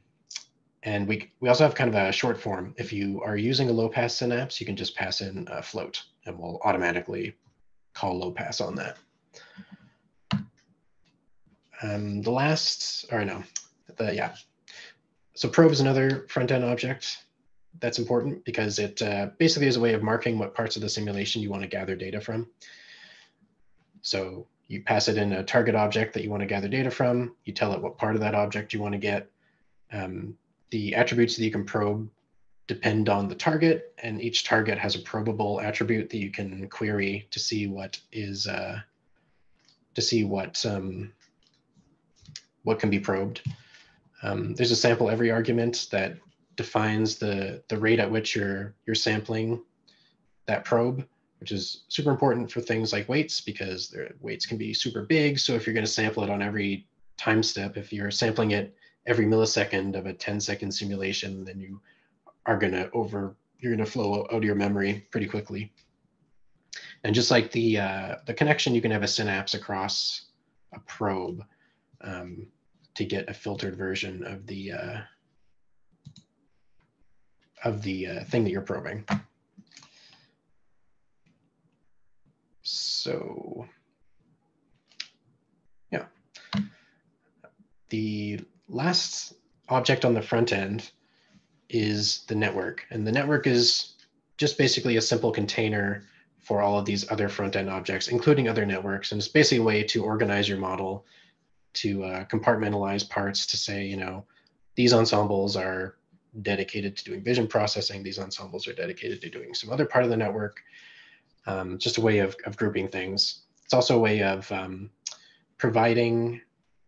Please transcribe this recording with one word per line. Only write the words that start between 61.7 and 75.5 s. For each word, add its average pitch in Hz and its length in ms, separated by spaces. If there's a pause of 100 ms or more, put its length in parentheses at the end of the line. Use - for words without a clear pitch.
are 107 140
gonna 92 340
over, 101 420 (240)
you're 120 140
gonna 110 140
flow 104 380
out - 100
of 110 100
your 104 100
memory 101 560
pretty 104 160
quickly. 104 460 (1300)
And 107 100
just 117 160
like 117 220
the, 113 260
uh, 95 380 (100)
the 117 80
connection, 147 400
you 117 80
can 117 80
have 104 120
a 101 60
synapse 98 460
across - 720 (480)
a - 60
probe, 92 640 (600)
um, 90 460 (480)
to 104 80
get 95 260
a 101 40
filtered 98 420
version 95 480
of 98 220
the, 98 260
uh, 90 260 (2750)